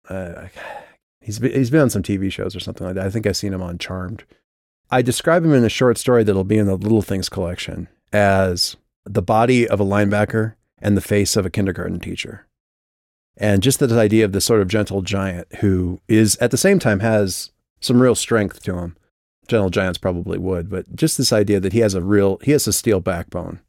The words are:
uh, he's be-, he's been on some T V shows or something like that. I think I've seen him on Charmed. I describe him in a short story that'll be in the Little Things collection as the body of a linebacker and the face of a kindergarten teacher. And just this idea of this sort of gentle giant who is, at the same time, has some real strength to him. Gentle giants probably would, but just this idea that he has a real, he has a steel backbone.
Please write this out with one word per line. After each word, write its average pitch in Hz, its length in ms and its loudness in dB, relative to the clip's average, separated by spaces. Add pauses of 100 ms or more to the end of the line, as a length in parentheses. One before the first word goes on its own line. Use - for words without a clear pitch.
(120)
uh, 87 360 -12 (720)
he's 107 180 -10
be-, 117 140 -2
he's 131 180 0
been 151 120 4
on 123 80 4
some 98 120 -4
T 101 140 -2
V 95 140 -4
shows 92 260 -8
or 92 40 -10
something 92 260 -10
like 92 100 -6
that. 95 100 -4
I 98 40 -2
think 107 160 -4
I've 95 100 0
seen 101 160 -6
him 90 100 -6
on 87 160 -10
Charmed. 92 460 -10 (680)
I 127 120 2
describe 165 420 2
him 156 100 4
in 123 100 6
a 110 40 2
short 120 300 2
story 120 260 2
that'll 98 200 2
be 107 140 2
in 104 80 2
the 95 100 0
Little 104 260 2
Things 95 260 -4
collection 87 600 -8 (240)
as 95 640 2 (280)
the 101 180 -2
body 117 460 2
of 101 100 0
a 101 60 2
linebacker 104 720 0 (280)
and 101 140 2
the 92 40 2
face 101 360 0
of 95 100 0
a 85 40 -4
kindergarten 87 500 -4
teacher. - 460 -12 (920)
And 101 260 2
just 135 160 0
this 123 140 2
idea 110 320 4
of 95 80 0
this 98 120 0
sort 113 160 2
of 95 60 2
gentle 98 360 -2
giant 95 540 -6
who 90 520 0
is, 110 280 4
at 120 140 0
the 135 60 0
same 196 240 2
time, 104 200 0
has 104 520 -2 (280)
some 123 220 4
real 123 140 4
strength 107 480 -2
to 90 140 -6
him. 87 180 -10 (500)
Gentle 101 240 0
giants 92 280 -2
probably 90 400 -4
would, 90 300 -4
but 92 280 -10
just - 220 -2
this 127 140 0
idea 104 280 2
that 92 120 -2
he 113 60 0
has 107 160 2
a 90 80 -2
real, 98 400 2
he 135 80 0
has 147 160 2
a 104 60 -2
steel 104 260 0
backbone. 87 720 -8